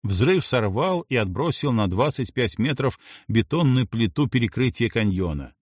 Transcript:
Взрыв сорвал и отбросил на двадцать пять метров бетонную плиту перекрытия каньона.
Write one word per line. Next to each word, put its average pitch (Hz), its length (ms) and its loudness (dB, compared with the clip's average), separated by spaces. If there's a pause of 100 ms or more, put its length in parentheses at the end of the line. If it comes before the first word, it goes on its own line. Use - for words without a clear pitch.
Взрыв 127 420 2
сорвал 127 580 0
и 131 140 -6
отбросил 127 560 -2
на 110 160 2
двадцать 117 460 -2
пять - 240 -2
метров 131 420 -2 (280)
бетонную 127 600 2
плиту 117 400 0
перекрытия 120 640 0
каньона. 90 720 -2